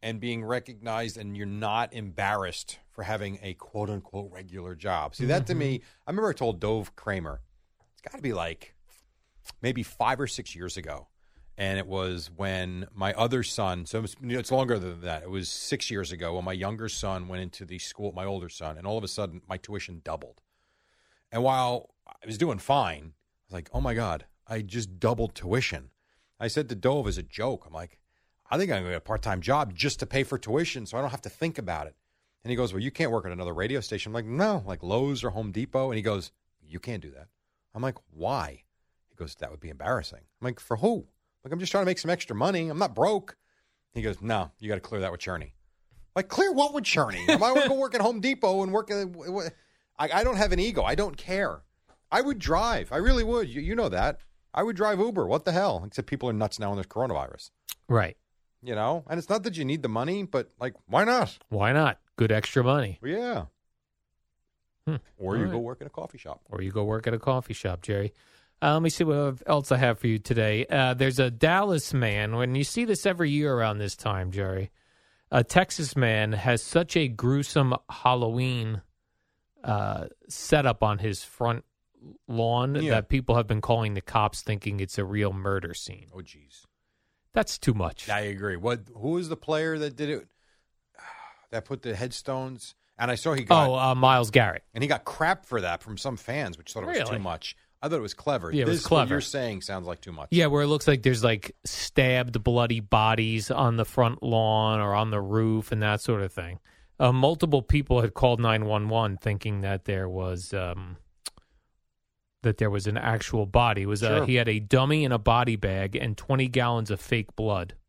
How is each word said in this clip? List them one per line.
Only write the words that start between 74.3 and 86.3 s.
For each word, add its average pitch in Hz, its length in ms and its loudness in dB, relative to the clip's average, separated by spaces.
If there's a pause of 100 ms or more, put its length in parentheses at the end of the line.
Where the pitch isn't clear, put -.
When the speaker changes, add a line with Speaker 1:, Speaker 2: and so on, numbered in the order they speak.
Speaker 2:
Jerry, 95 400 -4 (580)
a 123 140 4
Texas 175 520 0
man 110 360 2
has 107 320 0
such - 340 0
a 156 100 2
gruesome 131 680 2 (160)
Halloween, 120 920 0 (800)
uh, 101 420 -2 (240)
setup 135 520 2
on 107 180 2
his 101 240 -4
front 117 420 -2 (600)
lawn 120 540 0
Speaker 1:
Yeah. 156 140 0
Speaker 2:
that 107 140 0
people 127 260 2
have 117 120 4
been 107 140 0
calling 113 320 2
the 98 80 -4
cops - 400 2
thinking 101 380 -2
it's 98 180 -4
a 101 80 0
real 101 280 0
murder 95 400 -2
scene. 95 400 -14
Speaker 1:
Oh, 90 60 -14
jeez. - 440 -20 (720)